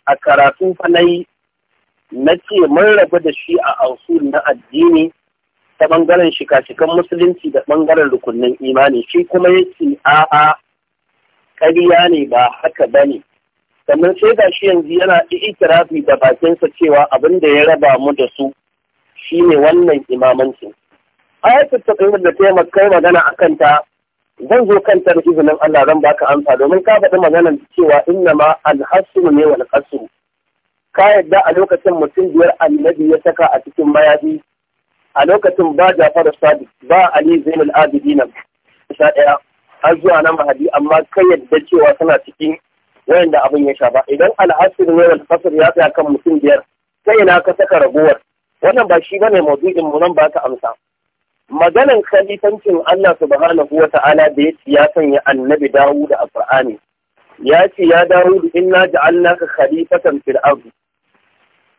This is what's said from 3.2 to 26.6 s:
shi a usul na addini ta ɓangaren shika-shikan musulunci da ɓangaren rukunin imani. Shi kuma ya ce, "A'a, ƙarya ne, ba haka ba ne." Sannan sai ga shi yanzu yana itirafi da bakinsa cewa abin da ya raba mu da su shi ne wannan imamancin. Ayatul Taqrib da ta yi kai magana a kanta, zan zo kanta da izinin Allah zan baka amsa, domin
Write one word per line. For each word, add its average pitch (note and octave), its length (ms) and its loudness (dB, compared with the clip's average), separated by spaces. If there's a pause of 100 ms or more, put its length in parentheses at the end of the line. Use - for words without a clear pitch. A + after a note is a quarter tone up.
shi - 300 -10
a - 280 -4
usul D4+ 360 -6
na - 240 -4
addini E3+ 640 -2 (680)
ta D#3 60 2
ɓangaren E3 480 2
shika-shikan C3+ 640 -4
musulunci F3 560 -4
da C3+ 160 -2
ɓangaren D#3 400 0
rukunin B2 500 -6
imani. C3+ 480 -2
Shi - 180 -2
kuma F3+ 240 0
ya F#3 120 2 (160)
ce, D3 240 -4
"A'a, D3+ 560 0 (1000)
ƙarya F3 520 2
ne, D3+ 160 -2
ba B2 240 0 (120)
haka - 260 -4
ba - 180 2
ne." - 160 -4 (680)
Sannan E3+ 300 0
sai G#3+ 180 2
ga G3+ 160 4
shi - 160 -6
yanzu E3+ 220 0
yana F3+ 400 0
itirafi E3 760 -2
da C#3 120 2
bakinsa D3+ 560 0
cewa D3 380 2
abin D#3 280 0
da D#3 80 0
ya D3 180 2
raba D3 340 2
mu C#3+ 140 -2
da C3+ 140 -2 (100)
su C#3 160 -8 (640)
shi E3+ 240 -4
ne E3+ 140 4
wannan D#3 520 2
imamancin. C3 640 -2 (720)
Ayatul C#4 400 2
Taqrib G#3 400 0
da F3+ 80 0
ta G3 160 0
yi F3 240 0
kai G3 180 2
magana F3 300 2
a - 160 -2
kanta, D3+ 480 0 (560)
zan A3 280 0
zo G3 120 2
kanta F#3 340 0
da E3 80 -2
izinin D#3 380 0
Allah D3+ 260 2
zan D#3 160 2
baka D3 260 0
amsa, C#3+ 300 0
domin E3 260 0